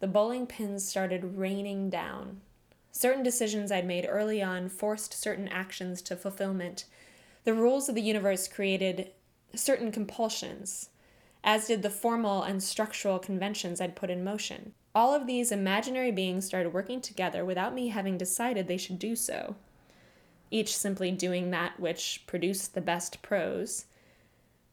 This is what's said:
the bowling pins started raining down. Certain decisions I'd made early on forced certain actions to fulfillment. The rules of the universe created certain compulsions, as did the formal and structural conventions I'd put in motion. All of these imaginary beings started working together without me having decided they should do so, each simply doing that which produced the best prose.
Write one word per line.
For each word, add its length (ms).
the 60
bowling 380
pins 400
started 520
raining 520
down. 520
Certain 320
decisions 480
I'd 160
made 180
early 360
on 260
forced 460
certain 340
actions 540
to 160
fulfillment. 680
The 80
rules 340
of 80
the 60
universe 480
created 640
certain 340
compulsions, 1000
as 220
did 140
the 80
formal 540
and 180
structural 580
conventions 600
I'd 160
put 140
in 120
motion. 520
All 200
of 140
these 260
imaginary 580
beings 340
started 280
working 260
together 460
without 280
me 140
having 300
decided 500
they 80
should 240
do 160
so, 400
each 260
simply 340
doing 420
that 280
which 480
produced 460
the 80
best 400
prose. 640